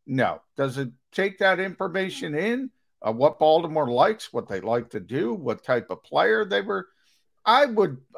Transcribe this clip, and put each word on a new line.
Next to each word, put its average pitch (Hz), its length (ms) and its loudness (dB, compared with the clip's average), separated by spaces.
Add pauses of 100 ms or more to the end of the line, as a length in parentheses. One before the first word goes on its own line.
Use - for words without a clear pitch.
No. 110 360 0 (140)
Does 135 220 -2
it 139 120 -4 (220)
take 196 280 -2
that 190 200 2
information 185 760 -6
in 233 340 -4 (320)
of 110 140 -2
what 139 240 2
Baltimore 156 500 2
likes, 160 420 2
what 117 160 -6
they 98 140 -6
like 113 300 -2
to 107 80 -8
do, 139 340 -4
what 135 300 -6
type 123 260 -2
of - 140 -10
player 208 420 0
they 202 160 -2
were? 196 260 -6 (560)
I 262 220 6
would, 202 320 0 (200)